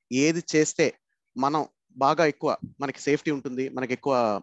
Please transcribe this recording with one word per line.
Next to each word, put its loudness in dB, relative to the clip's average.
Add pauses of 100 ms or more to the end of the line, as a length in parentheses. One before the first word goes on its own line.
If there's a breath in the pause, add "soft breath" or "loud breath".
(120)
ఏది 2 (140)
చేస్తే 2 (380)
మనం 0 (320)
బాగా 2
ఎక్కువ 0 (240)
మనకి -6
సేఫ్టీ 0
ఉంటుంది, -6
మనకి -6
ఎక్కువ 0